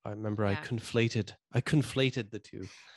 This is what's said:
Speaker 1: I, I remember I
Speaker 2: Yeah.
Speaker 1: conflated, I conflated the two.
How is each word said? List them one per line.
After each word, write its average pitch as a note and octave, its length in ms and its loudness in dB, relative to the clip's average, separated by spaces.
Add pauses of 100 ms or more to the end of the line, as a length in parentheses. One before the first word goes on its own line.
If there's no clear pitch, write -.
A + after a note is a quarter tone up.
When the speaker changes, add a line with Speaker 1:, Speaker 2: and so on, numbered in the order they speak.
Speaker 1:
I, - 40 -8
I - 40 -6
remember G#2+ 320 -2
I G2+ 80 4
Speaker 2:
Yeah. D3+ 120 -2
Speaker 1:
conflated, A#2 680 0 (200)
I B2+ 80 4
conflated C3 720 2
the G#2+ 100 -8
two. G2 280 -12 (280)